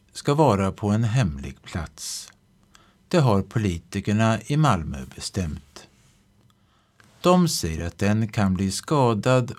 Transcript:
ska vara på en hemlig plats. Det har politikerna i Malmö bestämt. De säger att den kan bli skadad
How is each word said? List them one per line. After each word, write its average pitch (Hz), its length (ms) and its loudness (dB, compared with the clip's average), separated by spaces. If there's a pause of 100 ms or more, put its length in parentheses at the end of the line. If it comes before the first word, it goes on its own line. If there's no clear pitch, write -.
(120)
ska - 220 -4
vara 104 380 4
på 101 180 -4
en 107 140 2
hemlig 101 580 -2
plats. - 720 -12 (760)
Det 180 120 2
har 113 220 4
politikerna 104 1000 -2
i 147 160 -4
Malmö 87 480 0 (100)
bestämt. - 720 -8 (1300)
De 180 280 4
säger 82 380 -4
att 85 100 -12
den 107 300 0
kan 101 260 0
bli 95 180 0
skadad 123 880 0